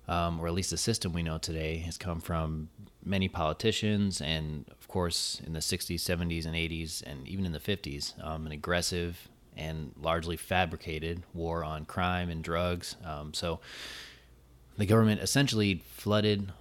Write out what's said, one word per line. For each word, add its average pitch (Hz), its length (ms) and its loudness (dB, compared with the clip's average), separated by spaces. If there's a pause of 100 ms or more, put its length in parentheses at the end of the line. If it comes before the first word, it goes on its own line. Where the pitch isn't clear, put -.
um, 85 320 2
or 82 80 -2
at 85 60 0
least 92 180 0
the 82 60 -2
system 101 360 0
we 85 100 0
know 80 140 0
today, 80 420 -2
has 82 180 -6
come 85 240 -4
from 80 480 0 (340)
many 95 240 2
politicians 101 920 2
and, 76 500 -2
of - 160 -20
course, - 580 0
in 80 80 -6
the 80 80 -2
sixties, 87 420 -2
seventies, 85 420 0
and 80 100 -2
eighties, 82 500 -2
and 67 220 -10
even 95 180 -2
in 87 60 0
the 73 80 -2
fifties, 71 600 -4
um, 80 240 -4
an 78 60 -6
aggressive 85 760 -2 (300)
and 78 420 -6
largely 82 380 0
fabricated 82 840 -2 (100)
war 82 300 -2
on 78 200 -4
crime 90 460 0
and 80 140 -4
drugs. 87 600 0
Um, 76 300 -8
so 85 260 -2 (1160)
the 104 80 2
government 110 360 8
essentially 107 680 4
flooded 104 720 2